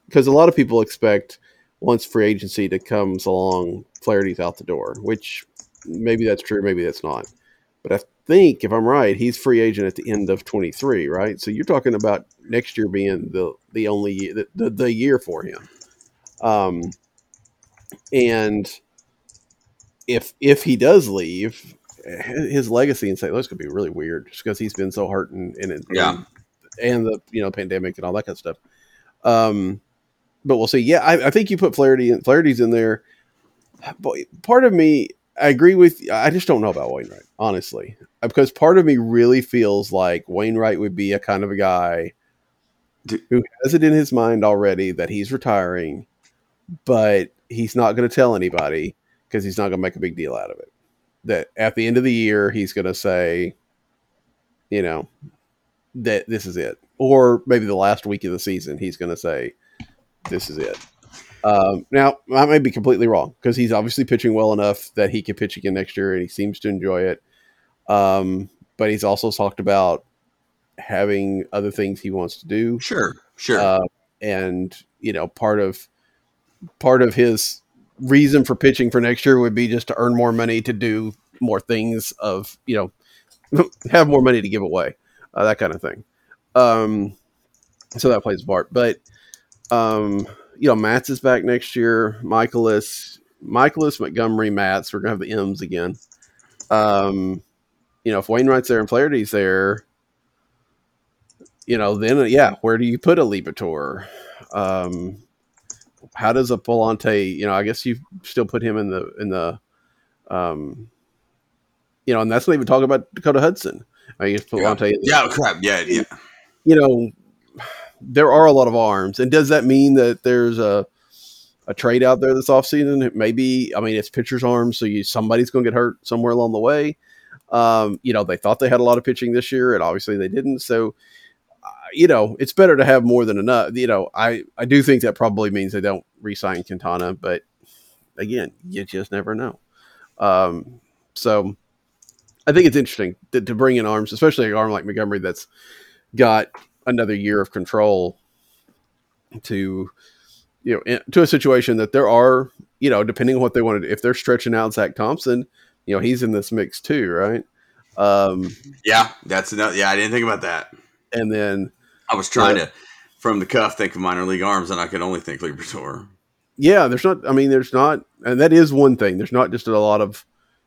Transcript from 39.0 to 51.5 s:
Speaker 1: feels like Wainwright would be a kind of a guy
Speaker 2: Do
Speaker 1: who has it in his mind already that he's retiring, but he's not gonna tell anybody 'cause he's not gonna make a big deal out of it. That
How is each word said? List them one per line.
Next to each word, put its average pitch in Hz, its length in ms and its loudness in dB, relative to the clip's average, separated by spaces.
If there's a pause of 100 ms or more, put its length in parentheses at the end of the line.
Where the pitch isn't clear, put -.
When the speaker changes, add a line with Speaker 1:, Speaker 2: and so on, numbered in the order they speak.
Speaker 1:
feels 104 500 0
like 90 380 0
Wainwright 110 500 0
would 98 160 -4
be 98 180 -2
a 98 60 0
kind 98 260 -4
of 98 60 -6
a 98 60 -6
guy 87 560 -2 (920)
Speaker 2:
Do 107 120 -6 (120)
Speaker 1:
who 123 120 2 (200)
has 139 100 -2
it 160 100 4
in 156 120 6
his 147 180 0
mind 113 320 2
already 98 480 2
that 85 160 -6
he's 101 240 -8
retiring, 90 720 -4 (800)
but 107 480 2 (160)
he's 113 260 -6
not 113 200 2
gonna 120 140 0
tell 120 280 2
anybody 82 580 -4 (360)
'cause 101 140 -4
he's 98 140 -8
not 101 120 -2
gonna 95 120 -4
make 92 140 -6
a 73 40 -16
big 85 160 -6
deal 73 180 -8
out 50 160 -10
of 50 80 -18
it. - 140 -20 (520)
That 95 320 -4